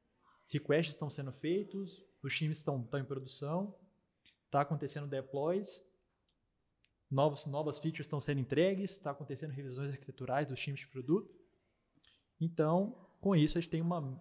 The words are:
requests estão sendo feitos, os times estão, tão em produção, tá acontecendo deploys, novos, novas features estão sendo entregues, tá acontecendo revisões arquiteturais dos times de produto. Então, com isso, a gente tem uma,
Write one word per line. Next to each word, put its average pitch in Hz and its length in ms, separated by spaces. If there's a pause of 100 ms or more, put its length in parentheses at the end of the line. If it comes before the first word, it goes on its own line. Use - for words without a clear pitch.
(480)
requests 147 460
estão 147 160
sendo 135 220
feitos, 190 720 (180)
os 135 160
times 156 220
estão, 139 260
tão 139 140
em 135 60
produção, 143 680 (760)
tá 139 100
acontecendo 143 460
deploys, 143 760 (1300)
novos, 143 380
novas 147 320
features 160 260
estão 147 140
sendo 139 200
entregues, 180 580
tá - 140
acontecendo 143 400
revisões 139 400
arquiteturais 131 560
dos 131 120
times 139 220
de - 60
produto. 147 460 (1040)
Então, 165 520 (300)
com 196 140
isso, 156 220
a 170 40
gente 170 80
tem 160 120
uma, 170 180 (220)